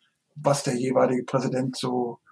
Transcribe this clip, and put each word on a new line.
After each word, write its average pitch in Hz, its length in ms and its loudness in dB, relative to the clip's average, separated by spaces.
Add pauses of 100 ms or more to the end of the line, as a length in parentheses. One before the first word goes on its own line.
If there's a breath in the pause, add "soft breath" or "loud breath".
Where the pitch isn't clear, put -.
(340)
was 147 280 2
der 127 120 -2
jeweilige 127 500 2
Präsident 131 520 -2
so 123 420 -2 (140)